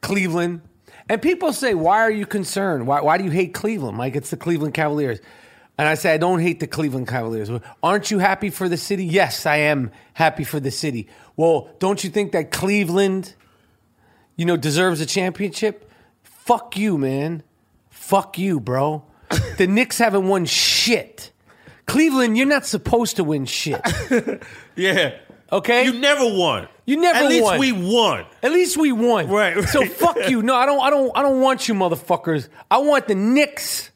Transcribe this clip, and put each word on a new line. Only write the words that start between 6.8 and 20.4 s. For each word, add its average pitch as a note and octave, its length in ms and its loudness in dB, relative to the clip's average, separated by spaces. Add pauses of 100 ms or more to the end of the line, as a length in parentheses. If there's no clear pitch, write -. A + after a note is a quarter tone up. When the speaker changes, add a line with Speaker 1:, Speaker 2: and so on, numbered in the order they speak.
Speaker 1:
Cavaliers." A2+ 420 -4 (320)
"Aren't - 280 0
you G#3+ 80 0
happy F#3+ 320 0
for F#3 180 -4
the E3+ 80 -2
city?" G3 300 -4
Yes, E3 400 0
I D3+ 100 2
am D3 340 0 (220)
happy D#3+ 320 0
for D3+ 160 -6
the C3+ 100 -4
city. B2 380 -6 (280)
"Well, D#3+ 340 2 (100)
don't G3 240 -2
you F#3 60 -8
think G3+ 220 -4
that D#3+ 200 -4
Cleveland, F#3+ 840 -2 (1000)
you E3 80 -4
know, F3 140 2
deserves D#3 420 0
a D#3 60 -4
championship?" G3 840 -4 (320)
Fuck - 540 -2
you, G3+ 220 0
man. C#3+ 440 -2 (460)
Fuck - 500 -2
you, F3+ 220 0
bro. C3+ 440 -2 (260)
Speaker 2:
<laughs> - 280 -2
Speaker 1:
The F#3+ 80 4
Knicks A3 320 0
haven't G3 300 2
won F#3+ 160 2